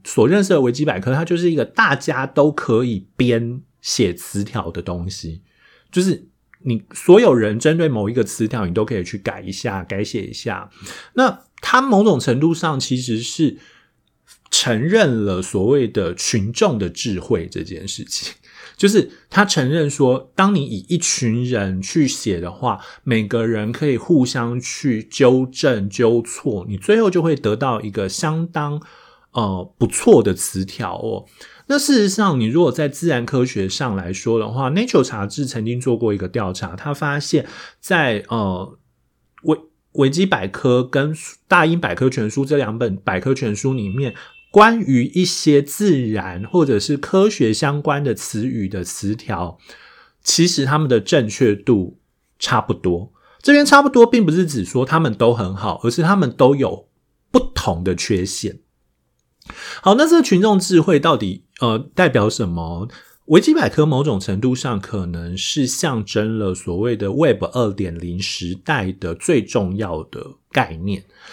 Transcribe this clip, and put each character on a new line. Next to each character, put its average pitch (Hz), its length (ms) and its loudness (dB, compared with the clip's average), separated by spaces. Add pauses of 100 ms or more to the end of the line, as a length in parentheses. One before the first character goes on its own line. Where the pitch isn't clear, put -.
所 120 240 2
认 202 140 4
识 196 80 0
的 165 100 4
维 123 120 2
基 139 120 -2
百 120 140 -2
科， 123 160 -2
它 160 100 -2
就 170 120 -2
是 175 160 0
一 - 20 -2
个 131 100 0
大 - 300 0
家 135 320 -4
都 147 240 4
可 123 340 0
以 104 220 -6 (100)
编 120 460 0 (180)
写 98 320 0
词 - 300 -8
条 101 300 -6
的 87 100 -10
东 87 260 -6
西。 82 340 -12 (500)
就 180 100 0
是 190 240 -2 (360)
你 117 200 -4 (100)
所 - 260 6
有 226 140 6
人 110 260 2
针 156 200 2
对 165 100 2
某 107 220 -2
一 - 20 -6
个 120 100 0
词 107 240 -2
条， 107 200 -4
你 87 80 -4
都 107 100 2
可 107 100 -6
以 95 80 -2
去 87 140 -10
改 98 240 -8
一 95 100 -12
下、 98 320 -6
改 98 220 -6
写 101 220 -8
一 104 60 -12
下。 98 360 -10 (460)
那 247 300 0 (180)
它 - 180 2
某 226 240 4
种 170 160 4
程 123 180 0
度 160 140 2
上 160 260 -2
其 127 200 -4
实 120 200 -4
是 123 380 -2 (920)
承 - 280 0
认 147 460 2
了 92 160 -2
所 92 280 -2
谓 135 200 2
的 90 260 -4
群 110 380 -2
众 160 260 0
的 90 120 -4
智 98 280 -6
慧 87 320 -4
这 87 120 -8
件 85 260 -14
事 - 160 -12
情， - 300 -12 (420)
就 196 100 2
是 202 240 4 (200)
他 196 160 2
承 135 240 0
认 156 180 0
说， 131 460 0
当 196 200 2
你 156 80 0
以 92 280 -8
一 170 80 0
群 120 440 -2
人 101 380 -2
去 143 260 0
写 101 320 -4
的 87 120 -8
话， 104 300 -4 (240)
每 113 220 0
个 113 200 -2
人 110 260 -2
可 151 140 -4
以 135 100 2
互 131 300 2
相 120 340 -4
去 120 420 -4
纠 131 440 4
正、 120 420 -2
纠 120 320 2
错， 104 480 -6
你 101 80 -6
最 208 240 2
后 208 100 2
就 175 120 0
会 160 120 2
得 107 220 -2
到 127 240 -2
一 110 100 -8
个 98 160 -4
相 160 400 -4
当， 147 360 -6 (500)
呃， 95 460 -4
不 127 80 2
错 143 360 6
的 101 120 2
词 - 300 -6
条 95 340 -8
哦。 101 260 -6 (420)
那 285 120 2
事 285 160 2
实 208 140 6
上， 190 320 2
你 110 60 2
如 131 140 2
果 156 120 4
在 147 160 -2
自 156 200 -6
然 123 160 0
科 127 220 0
学 98 220 -4
上 120 260 -4
来 92 180 -6
说 113 280 -2
的 107 80 -4
话， 127 220 -4
Nature 190 340 2
杂 110 200 -6
志 135 220 -6
曾 117 180 -6
经 120 160 -4
做 123 160 0
过 113 160 0
一 101 60 -2
个 95 80 -6
调 95 260 -4
查， 92 220 -10
他 147 180 -8
发 143 280 -4
现 147 260 0 (320)
在， 135 500 -2
呃， 98 480 -4 (680)
维-， 156 120 0 (360)
维 135 180 2
基 175 160 0
百 113 220 -2
科 123 340 2
跟 139 320 -2 (320)
大 175 200 4
英 170 140 2
百 - 140 -4
科 131 160 2
全 113 180 -4
书 139 160 -2
这 143 120 0
两 113 200 -2
本 113 200 -2
百 95 240 -2
科 139 120 0
全 117 220 -2
书 131 180 -2
里 113 160 -4
面， 120 280 -6 (340)
关 226 300 6
于 131 240 2
一 180 200 0
些 147 380 2
自 143 460 0
然 92 340 -6
或 160 240 2
者 113 140 2
是 147 160 -2
科 190 340 2
学 113 240 2
相 147 260 -2
关 143 220 -2
的 123 140 -2
词 - 280 -6
语 117 240 -4
的 95 140 -6
词 98 320 -6
条， 90 420 -8 (680)
其 170 240 2
实 143 160 -2
它 139 120 0
们 151 120 0
的 123 100 4
正 113 300 2
确 107 260 2
度 101 460 0 (400)
差 117 200 0
不 - 140 -2
多。 90 380 -4 (280)
这 - 120 4
边 294 120 6
差 285 160 8
不 285 80 4
多 247 160 8
并 226 220 4
不 151 60 2
是 180 120 2
指 139 200 -4
说 127 200 -2
它 156 140 0
们 147 160 0
都 117 180 4
很 98 220 -2
好， 95 300 -6
而 117 60 2
是 170 120 -2
它 185 140 4
们 151 160 0
都 139 240 6
有 - 320 -4 (420)
不 254 80 6
同 90 460 -2
的 92 100 0
缺 90 300 -2
陷。 - 340 -8 (1200)
好， 190 140 6
那 285 120 6
这 339 80 6
个 330 60 6
群 180 180 4
众 202 200 4
智 185 200 4
慧 151 200 2
到 151 160 2
底， 101 260 -6 (180)
呃， 117 180 0
代 - 300 0
表 110 220 2
什 107 180 -4
么？ 85 400 -8 (420)
维 165 100 8
基 311 140 4
百 294 140 2
科 151 180 2
某 143 160 0
种 131 160 0
程 95 220 -4
度 127 160 0
上 123 240 -4
可 92 260 -8
能 85 300 -8
是 135 280 -2
象 127 400 -4
征 110 320 -2
了 101 160 -2
所 90 240 -6
谓 113 200 -2
的 101 160 -4
Web 123 400 2
二 120 200 0
点 92 240 -6
零 87 240 -6
时 90 360 -8
代 107 340 -4
的 92 240 -8
最 - 260 0
重 98 360 -2
要 87 260 -6
的 - 300 -16 (180)
概 85 240 -2
念。 95 300 -6 (280)